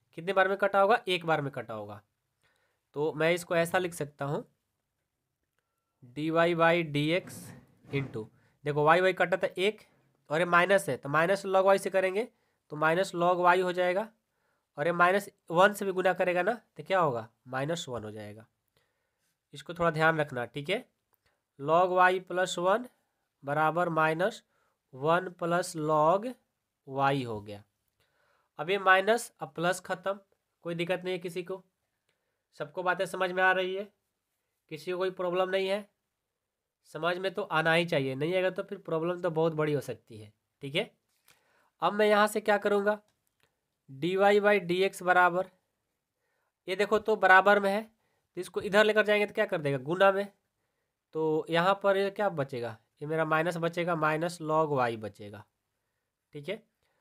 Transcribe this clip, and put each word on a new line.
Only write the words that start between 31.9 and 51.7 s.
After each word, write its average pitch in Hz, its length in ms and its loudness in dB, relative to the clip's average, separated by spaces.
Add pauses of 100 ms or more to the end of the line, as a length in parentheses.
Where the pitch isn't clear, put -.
सबको 151 220 -10
बातें 180 240 -2
समझ 185 260 -4
में 185 100 0
आ 185 100 6
रही 185 220 -2
है, 202 140 -10 (840)
किसी 156 220 -10
को 180 60 -4
कोई 185 140 -2
प्रॉब्लम 185 380 -2
नहीं 190 180 0
है, 208 180 -4 (1080)
समझ 165 240 -2
में 190 160 -4
तो 202 80 -6
आना 160 300 0
ही 170 140 4
चाहिए, 139 280 -2
नहीं 151 200 -2
आएगा 185 160 0
तो 190 120 -6
फिर 190 180 -12
प्रॉब्लम 165 420 -4
तो 180 100 -2
बहुत 160 220 0
बड़ी 151 180 -2
हो 139 100 -2
सकती 113 360 -14
है। 107 140 -20 (300)
ठीक 143 120 -10
है, 208 160 -2 (920)
अब 180 100 0
मैं 208 140 4
यहाँ 208 220 6
से 214 120 -4
क्या 208 180 2
करूँगा, 208 400 0 (920)
डी 147 260 -4
वाई 202 240 6
by 208 200 4
डी 180 220 -2
एक्स 190 220 -2
बराबर, 180 420 4 (1200)
ये 185 80 -4
देखो 208 240 0
तो 214 180 0
बराबर 190 420 8
में 196 100 0
है 220 200 -4 (460)
तो 180 40 -8
इसको 185 220 -10
इधर 202 220 4
लेकर 214 200 4
जाएंगे 208 220 2
तो 208 80 -18
क्या 214 120 0
कर 190 140 -4
देगा, 139 200 -2
गुना 185 320 2
में, 202 140 -4 (880)
तो 156 360 -2
यहाँ 180 320 2